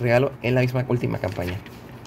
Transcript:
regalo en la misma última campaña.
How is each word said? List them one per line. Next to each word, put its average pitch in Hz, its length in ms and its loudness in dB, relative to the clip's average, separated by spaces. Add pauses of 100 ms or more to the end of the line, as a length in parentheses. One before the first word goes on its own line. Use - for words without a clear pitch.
regalo 123 320 4 (100)
en 123 140 2
la 127 60 6
misma 127 260 0
última 117 300 0
campaña. 92 380 -4 (500)